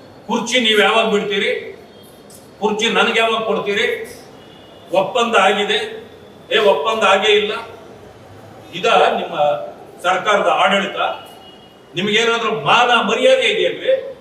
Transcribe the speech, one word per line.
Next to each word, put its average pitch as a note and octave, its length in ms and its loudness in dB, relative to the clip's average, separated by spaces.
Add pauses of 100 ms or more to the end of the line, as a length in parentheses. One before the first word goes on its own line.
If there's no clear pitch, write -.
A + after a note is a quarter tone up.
(280)
ಕುರ್ಚಿ A#3 320 -2
ನೀವು A3 200 2
ಯಾವಾಗ G3+ 300 2
ಬಿಡ್ತೀರಿ, - 720 -4 (800)
ಕುರ್ಚಿ G#3+ 300 -2
ನನಗೆ G#3 300 0
ಯಾವಾಗ A3+ 240 0
ಕೊಡ್ತೀರಿ, - 760 -4 (800)
ಒಪ್ಪಂದ A3 380 0
ಆಗಿದೆ, G#3 760 0 (420)
ಏ G#3+ 60 2
ಒಪ್ಪಂದ G#3+ 460 2
ಆಗೇ G3+ 280 2
ಇಲ್ಲ, G#3 200 0 (1200)
ಇದ F#3 120 -8 (340)
ನಿಮ್ಮ E3+ 160 -8 (680)
ಸರ್ಕಾರದ F#3 440 0
ಆಡಳಿತ? G3 500 0 (1000)
ನಿಮಗೇನಾದ್ರೂ G#3 560 0
ಮಾನ A3 560 2
ಮರ್ಯಾದೆ B3+ 400 4
ಇದೆಯೇನ್ರಿ? - 720 -2